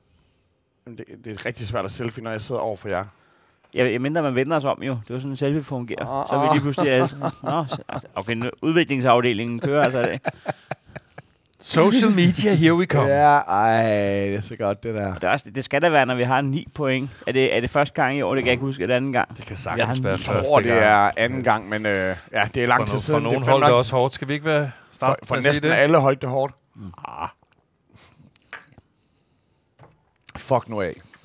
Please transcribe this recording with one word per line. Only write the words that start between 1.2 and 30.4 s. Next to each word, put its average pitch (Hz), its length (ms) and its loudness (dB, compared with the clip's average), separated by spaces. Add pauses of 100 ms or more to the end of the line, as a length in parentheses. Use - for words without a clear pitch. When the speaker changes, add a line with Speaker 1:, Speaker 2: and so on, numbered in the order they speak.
Speaker 1:
det 110 160 -12
er - 60 -12
rigtig 117 200 -8
svært 101 180 -4
at 98 60 -8
selfie, 117 340 -10
når 113 60 -8
jeg 110 120 -6
sidder 123 180 -6
over 107 160 -4
for 104 120 -14
jer. 92 160 -4 (680)
Speaker 2:
Ja, 123 180 2
jeg 120 80 -2
mindre 151 220 -2
man 139 120 -2
vender 135 220 0
os 143 80 -2
om - 180 -2
jo. 135 100 -6
Det 113 180 -10
er 120 40 -8
jo 127 60 -8
sådan, 139 100 -10
en 135 60 -8
selfie 143 260 -2
fungerer. 123 440 -8 (140)
Speaker 1:
Ah, - 80 -6
Speaker 2:
Så - 60 -2
er 139 60 0
vi 147 60 2
Speaker 1:
ah. 156 60 2
Speaker 2:
lige 139 100 2
pludselig... 143 300 0
Altså, 131 240 2 (260)
nå, 156 260 -4
så, - 200 -8
altså, - 260 -12
okay, 104 200 -4
nu, 117 160 -4 (120)
udviklingsafdelingen 123 960 2
kører 143 240 0
altså 127 160 0
i 117 40 0
dag. 95 140 -4 (1400)
Speaker 3:
Social 208 500 4
media, 185 440 4
here 165 200 6
we 175 120 2
come. 139 220 2
Speaker 1:
Ja, 147 300 6
ej, 110 440 2 (440)
det 101 80 -4
er 101 60 -4
så 107 160 -12
godt, 104 260 -4
det 113 120 -6
der. 101 200 -4
Speaker 2:
Og 85 60 -10
det - 80 -4
er - 40 2
også, 135 220 -4
det 131 100 -6
skal 143 180 -2
der 170 60 4
være, 143 180 4
når 127 80 -2
vi 123 80 -2
har 131 180 2
ni 139 340 -4
point. 131 360 -2 (160)
Er 120 60 -2
det, 131 240 2
er 120 40 2
det 120 100 -4
første 139 320 0
gang 135 160 0
i 139 40 -2
år? 104 120 0
Det 135 100 0
kan - 20 0
jeg 127 60 4
ikke 123 120 -2
huske. 135 180 -6
Er 90 40 -2
det 123 80 0
anden 131 180 -2
gang? 123 240 0
Speaker 3:
Det - 0 - (100)
kan - 40 -18
Speaker 2:
Vi 107 40 -12
har 85 220 -6
Speaker 3:
sagtens 113 220 -2
Speaker 2:
ni 127 60 -4
Speaker 3:
være 101 80 0
Speaker 1:
Jeg 92 80 -4
Speaker 3:
første 98 280 -2
Speaker 1:
tror, 147 120 6
det 110 80 0
Speaker 3:
gang. 117 160 4
Speaker 1:
er 104 320 6
anden 123 260 -2
gang, 110 260 0
men, 107 180 -4
øh, 95 300 0 (160)
ja, 107 220 0
det 127 80 -2
er 120 40 2
lang 120 140 4
Speaker 3:
For 110 60 -2
Speaker 1:
tid 104 120 -2
Speaker 3:
no-, - 20 -2
Speaker 1:
siden. 147 220 0
Speaker 3:
for 117 80 -2
Speaker 1:
Det 123 60 2
er - 20 -2
Speaker 3:
nogen 135 60 -4
Speaker 1:
fandme 123 80 0
Speaker 3:
hold 139 100 4
det 147 60 6
Speaker 1:
lang 120 100 6
Speaker 3:
også 127 180 0
hårdt. 127 180 0
Skal 135 140 -10
vi 139 40 -4
ikke 147 140 -6
være 147 240 0 (180)
Speaker 1:
For, - 60 -20
Speaker 3:
starte - 320 -2
Speaker 1:
for 127 80 -4
Speaker 3:
med 123 40 -2
at 127 60 -4
sige 139 60 4
Speaker 1:
næsten 147 200 0
Speaker 3:
det? 175 60 2
Speaker 1:
alle 160 220 6
holdt 135 240 2
det 131 80 -4
hårdt. 135 240 -4 (220)
Speaker 2:
Mm. 107 60 -18 (260)
Speaker 1:
Ah. 71 200 -10 (3000)
Fuck - 320 -2